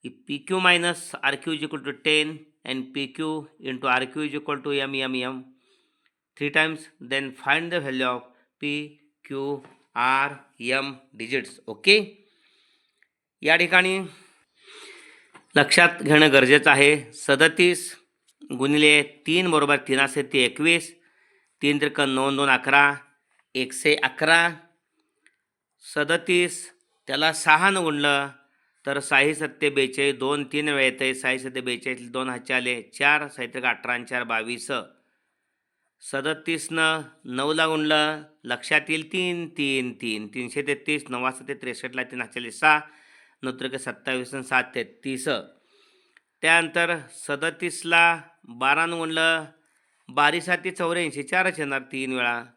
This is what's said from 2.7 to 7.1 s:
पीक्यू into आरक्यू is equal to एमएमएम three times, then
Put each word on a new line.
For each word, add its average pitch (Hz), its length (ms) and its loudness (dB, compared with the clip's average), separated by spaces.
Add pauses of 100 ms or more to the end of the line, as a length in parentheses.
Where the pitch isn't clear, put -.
पीक्यू 143 340 -6 (340)
into 131 260 -8
आरक्यू 131 340 0
is 143 120 -6
equal 147 300 -6
to 143 100 -4
एमएमएम 131 680 -4 (960)
three 143 140 -4
times, 156 300 0 (220)
then 135 220 -4 (120)